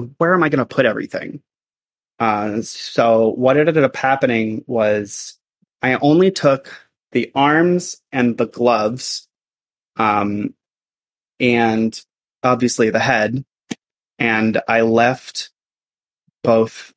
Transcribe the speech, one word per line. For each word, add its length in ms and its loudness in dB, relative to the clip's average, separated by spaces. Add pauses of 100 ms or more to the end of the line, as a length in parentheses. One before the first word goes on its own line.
(180)
"Where 160 2
am 100 2
I 60 0
gonna 160 0
put 200 0
everything?" 560 -4 (800)
Uh, 420 -2
so 680 0
what 280 2
ended 200 2
up 180 0
happening 720 -2
was 720 -4 (420)
I 140 0
only 360 4
took 400 0 (400)
the 240 -2
arms 680 2 (100)
and 260 0
the 80 0
gloves, 840 -2 (720)
um, 560 -2 (840)
and 600 0 (440)
obviously 480 2
the 80 0
head, 440 -2 (760)
and 480 0
I 140 2
left 680 0 (960)
both, 540 0